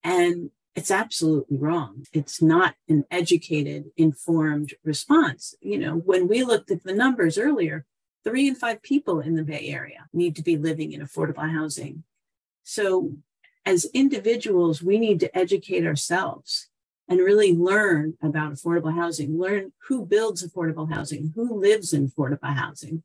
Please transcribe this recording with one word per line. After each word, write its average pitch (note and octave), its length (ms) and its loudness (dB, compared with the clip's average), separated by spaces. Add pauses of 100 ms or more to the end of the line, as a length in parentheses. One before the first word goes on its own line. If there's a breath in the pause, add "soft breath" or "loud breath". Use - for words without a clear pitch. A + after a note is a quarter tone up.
And E4+ 480 0 (240)
it's E3+ 160 -4
absolutely D#3+ 640 0
wrong. C#3+ 540 -4
It's - 300 -4
not D#3+ 340 4 (140)
an D3+ 200 4
educated, D3+ 840 -2
informed D#3 760 0 (100)
response. D#3+ 760 0
You G3+ 180 -4
know, D#3 160 -4
when F3+ 320 2
we A#3 160 2
looked A3+ 280 0
at F3 120 -4
the F#3 100 -6
numbers G#3+ 440 2
earlier, F#3+ 480 0 (400)
three C4 240 0
in C4 60 -2
five A#3 260 -4
people G3+ 400 0
in D#3+ 140 -2
the D#3 100 -2
Bay D3 240 -8
Area - 420 -12
need E3+ 240 -2
to D#3+ 80 -12
be E3 140 0
living D#3 340 -4
in D3 100 -12
affordable D3+ 480 -6
housing. D#3 540 -8 (600)
So F#3 500 -2 (520 soft breath)
as F3+ 280 2
individuals, G#3 920 2
we G3 160 4
need G#3+ 220 2
to - 140 -2
educate F#3 500 0
ourselves - 840 -4 (380)
and F3+ 140 4
really G3+ 340 6
learn F3 680 2
about D3+ 300 -2
affordable D#3+ 420 -2
housing, D#3+ 460 -4
learn F#3+ 320 -2 (160)
who B3 180 -2
builds G3+ 400 0
affordable D#3+ 480 -6
housing, D3+ 420 -6
who A#3 180 -4
lives G3+ 400 2
in C#3 160 0
affordable C#3 460 -4
housing - 480 -8